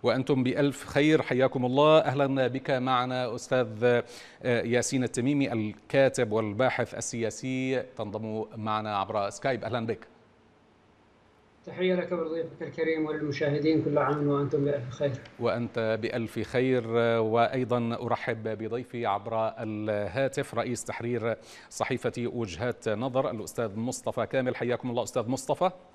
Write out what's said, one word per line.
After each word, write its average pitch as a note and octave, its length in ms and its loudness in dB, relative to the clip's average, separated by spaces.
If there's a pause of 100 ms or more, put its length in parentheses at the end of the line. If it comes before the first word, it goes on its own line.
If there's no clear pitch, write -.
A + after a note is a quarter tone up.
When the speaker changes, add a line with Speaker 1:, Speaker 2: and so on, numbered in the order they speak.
Speaker 1:
وأنتم B2+ 400 2
بألف B2+ 440 0
خير، D3+ 360 4
حياكم B2+ 420 2
الله. D3 340 8
أهلا C3+ 480 2
بك C3 240 -2
معنا B2+ 640 0
أستاذ، A#2 500 0
آه، B2 180 6 (600)
ياسين A#2+ 420 2
التميمي C3 480 2
الكاتب A#2 800 2
والباحث A2 640 0
السياسي، C3 880 -4
تنضم G#2+ 640 -6 (120)
معنا G#2+ 420 -2
عبر G2+ 320 0
سكايب. B2+ 340 -4
أهلا A2+ 220 -4
بك. - 200 -6 (1600)
Speaker 2:
تحية F#3 280 0
لك F3+ 180 -2
ولضيفك E3 500 -4
الكريم D#3 440 -2
وللمشاهدين، D3+ 760 0
كل D3 140 2
عام C#3+ 300 2
وأنتم C#3+ 360 2
بألف C#3+ 260 -2
خير. C#3+ 220 -2 (280)
Speaker 1:
وأنت A2+ 640 0
بألف A2+ 360 -4
خير. B2+ 500 2 (320)
وأيضا A#2 840 2
أرحب A2+ 460 -2
بضيفي A2+ 580 -6
عبر A2 420 0 (100)
الهاتف G#2+ 960 -2
رئيس A2+ 300 -2
تحرير A#2 520 -4 (340)
صحيفة A#2 480 -2
وجهات A#2 680 -4
نظر B2 420 0
الأستاذ G#2+ 480 -6
مصطفى A#2 480 -4
كامل. B2+ 300 0
حياكم A#2+ 340 -2
الله A#2 120 -2
أستاذ A2 260 -2
مصطفى. D3 420 0 (240)